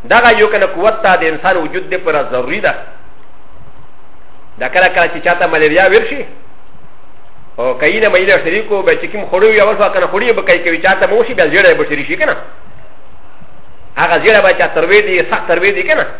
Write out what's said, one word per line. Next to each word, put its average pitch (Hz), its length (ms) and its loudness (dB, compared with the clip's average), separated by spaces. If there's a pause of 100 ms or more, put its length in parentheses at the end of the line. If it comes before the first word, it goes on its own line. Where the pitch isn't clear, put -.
دغه 226 340 4
یو 214 80 6
کنه 202 180 2
قوت 190 380 0
ته 185 120 4
د 170 80 -2
انسان 160 340 0
وجود 165 360 -4
دې 180 40 -4
پوره 151 340 0
ضروري 127 280 -4
ده. 185 160 0 (1800)
دا 123 80 -2
کله 185 200 2
کله 175 200 2
چې 156 180 -6
چاته 175 220 2
ملیریا 160 380 4
ورشي، 226 400 2 (1300)
او 123 220 0
کینه 208 300 2
مې 185 200 4
له 190 140 6
شریکو 202 380 -2
به 165 140 4
چې 165 160 -6
کوم 202 200 -6
خوړو 185 120 4
یو 214 300 6
څه 196 200 2
کنه 180 140 2
خوړی 220 240 0
به 196 100 2
کوي 180 180 2
کوي 165 180 -2
چاته 190 300 2
مو 214 160 2
شي 240 100 -2
بیا 180 140 2
زیړه 175 260 4
به 147 160 0
شری 143 160 -4
شي 165 100 -4
کنه. 269 200 -2 (1600)
هغه 165 260 2
زیړه 214 180 6
به 190 100 4
چا 175 160 2
تروي 170 340 2
دي، 185 300 0
سخت 214 160 -4
تروي 180 240 2
دي 202 120 -4
کنه. 311 220 0 (140)